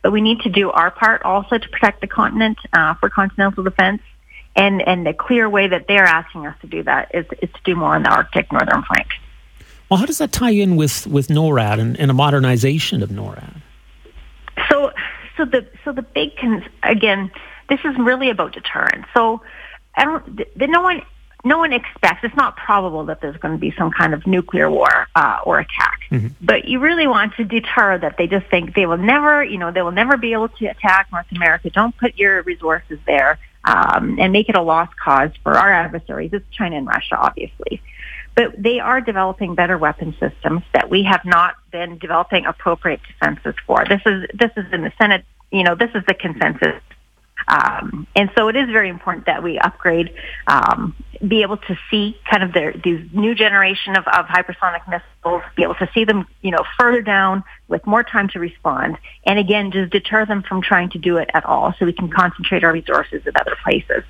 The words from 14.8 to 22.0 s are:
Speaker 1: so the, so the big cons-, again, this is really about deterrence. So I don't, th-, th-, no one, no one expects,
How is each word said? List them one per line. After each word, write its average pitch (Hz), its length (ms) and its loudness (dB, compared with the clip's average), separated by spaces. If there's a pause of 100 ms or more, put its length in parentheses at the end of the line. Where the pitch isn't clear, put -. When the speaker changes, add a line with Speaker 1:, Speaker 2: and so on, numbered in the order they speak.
Speaker 1:
so 320 100 0
the, 254 200 -2 (180)
so 294 60 -6
the 254 120 -6
big 294 340 -6
cons-, 220 280 -2 (200)
again, 196 480 0 (360)
this 277 160 0
is 277 140 -2
really 254 320 2
about 175 220 -4
deterrence. - 640 -4
So 226 280 2 (540)
I 262 80 4
don't, 302 320 -4
th-, - 200 -8
th-, 269 140 0
no 339 120 4
one, 359 200 0 (420)
no 294 140 2
one 320 140 0
expects, 220 520 -2